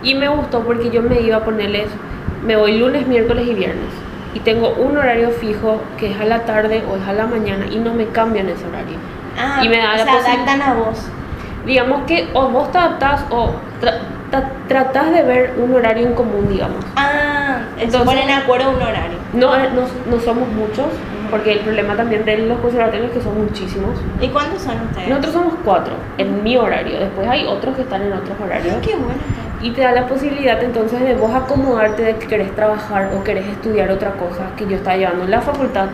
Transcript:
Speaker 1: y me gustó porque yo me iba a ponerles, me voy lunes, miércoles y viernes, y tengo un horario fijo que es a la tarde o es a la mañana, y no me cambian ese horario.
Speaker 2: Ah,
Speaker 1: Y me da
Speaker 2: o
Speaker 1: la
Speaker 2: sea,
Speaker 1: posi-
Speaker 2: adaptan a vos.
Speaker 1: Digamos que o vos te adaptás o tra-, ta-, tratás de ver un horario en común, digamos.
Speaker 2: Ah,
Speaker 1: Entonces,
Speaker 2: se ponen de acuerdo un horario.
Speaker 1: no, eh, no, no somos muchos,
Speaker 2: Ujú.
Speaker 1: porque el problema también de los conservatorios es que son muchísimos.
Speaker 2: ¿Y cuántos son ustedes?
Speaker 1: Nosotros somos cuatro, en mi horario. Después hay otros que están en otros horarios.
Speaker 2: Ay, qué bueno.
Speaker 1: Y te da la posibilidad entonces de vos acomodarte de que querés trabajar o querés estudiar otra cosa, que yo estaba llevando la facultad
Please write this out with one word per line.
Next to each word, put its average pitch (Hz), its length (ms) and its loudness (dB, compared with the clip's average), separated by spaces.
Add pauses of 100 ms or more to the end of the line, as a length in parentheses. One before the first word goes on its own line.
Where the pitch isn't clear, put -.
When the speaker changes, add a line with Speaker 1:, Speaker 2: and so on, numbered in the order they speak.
Speaker 1:
y 262 120 2
me 277 120 2
gustó 277 380 0
porque 233 240 0
yo 226 120 2
me 240 200 4
iba 220 160 4
a 214 80 0
ponerles, 208 400 -2 (600)
me 220 120 4
voy 214 200 6
lunes, 254 300 2
miércoles 240 400 2
y 233 60 0
viernes, - 320 -2 (480)
y 208 80 -6
tengo 226 320 2
un 277 240 2
horario 240 320 4
fijo 220 500 0 (180)
que 208 140 -2
es 196 80 -4
a 214 60 0
la 226 180 2
tarde 214 480 2
o 196 60 -2
es 190 100 -4
a 196 60 -2
la 214 120 0
mañana, 202 460 -2
y 208 60 -2
no 233 160 0
me 226 140 0
cambian 220 420 0
ese 170 180 -6
horario. 165 300 -8 (420)
Speaker 2:
Ah, 269 240 0
Speaker 1:
Y 226 60 4
me 226 80 4
da 214 160 2
Speaker 2:
o 220 40 2
Speaker 1:
la 226 60 2
Speaker 2:
sea, 220 120 4
Speaker 1:
posi- 247 200 4
Speaker 2:
adaptan 269 260 0
a 269 120 2
vos. 226 260 -2 (680)
Speaker 1:
Digamos 262 400 2
que 330 280 2
o 262 160 4
vos 269 240 2
te 359 40 4
adaptás 285 520 2
o 233 220 0 (300)
tra-, - 180 2 (320)
ta-, 269 200 0 (160)
tratás 269 460 2
de 339 100 6
ver 254 340 4
un 247 160 2
horario 233 340 4
en 240 80 0
común, 202 340 0
digamos. - 340 -2 (140)
Speaker 2:
Ah, 285 600 0 (180)
Speaker 1:
Entonces, 233 240 2
Speaker 2:
se 240 40 4
ponen 269 220 2
de 277 60 2
acuerdo 262 380 2
un 254 100 0
horario. 214 360 -2 (140)
Speaker 1:
no, 254 240 4
eh, 262 180 4
no, 247 100 2 (300)
no 233 80 2
somos 233 280 0
muchos, 214 360 -2
Speaker 2:
Ujú. 214 460 -6
Speaker 1:
porque 214 220 0
el 208 60 0
problema 208 380 -2
también 220 260 0
de 214 140 0
los 226 220 0
conservatorios 233 500 0
es 247 80 -4
que 240 60 -2
son 214 200 -2
muchísimos. 196 460 -4 (320)
Speaker 2:
¿Y 254 80 0
cuántos 311 320 -2
son 226 180 -4
ustedes? 220 300 -4
Speaker 1:
Nosotros 285 240 0
somos 339 200 2 (120)
cuatro, 185 280 2 (240)
en 196 260 -2
mi 226 120 2
horario. 170 440 2
Después 190 280 -2
hay 269 180 0
otros 233 300 -2
que 262 60 -4
están 196 220 -4
en 202 100 -2
otros 190 280 -6
horarios. 190 340 -2
Speaker 2:
Ay, - 60 -2
qué 440 140 0
bueno. 262 240 -4 (420)
Speaker 1:
Y 240 100 -4
te 262 100 -2
da 254 100 4
la 247 160 2
posibilidad 269 560 0
entonces 233 380 0
de 254 140 4
vos 220 180 2
acomodarte 254 680 2
de 220 140 2
que - 100 -8
querés 202 280 -2
trabajar 208 600 0
o 196 60 -4
querés 196 240 -2
estudiar 208 440 0
otra 196 200 0
cosa, 180 320 -6 (120)
que 214 120 -6
yo 190 100 0
estaba 185 180 0
llevando 180 300 0
la 214 160 2
facultad 247 520 0